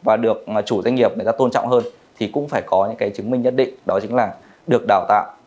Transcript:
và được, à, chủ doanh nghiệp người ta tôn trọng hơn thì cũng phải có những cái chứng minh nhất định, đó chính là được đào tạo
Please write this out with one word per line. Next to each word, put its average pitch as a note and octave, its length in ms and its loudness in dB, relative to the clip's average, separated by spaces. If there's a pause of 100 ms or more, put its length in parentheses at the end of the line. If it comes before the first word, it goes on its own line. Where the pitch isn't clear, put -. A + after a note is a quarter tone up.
và A2 140 4
được, A#2 300 -2
à, G#2+ 140 -2
chủ G#2 200 -2
doanh A#2 140 0
nghiệp A#2+ 200 4
người G#2 100 -6
ta A2 60 0
tôn A#2+ 200 2
trọng B2 160 0
hơn A#2+ 160 2 (360)
thì G#2+ 80 -2
cũng D3 200 -4
phải C#3 140 -4
có F#2+ 260 0
những A2+ 80 -6
cái G2+ 140 -2
chứng G2+ 220 -8
minh B2+ 100 0
nhất B2+ 140 0
định, C3 140 2 (160)
đó F#2+ 160 0
chính A2 140 -6
là A2+ 180 0 (340)
được A#2+ 200 0
đào G2 220 4
tạo G#2 160 4 (220)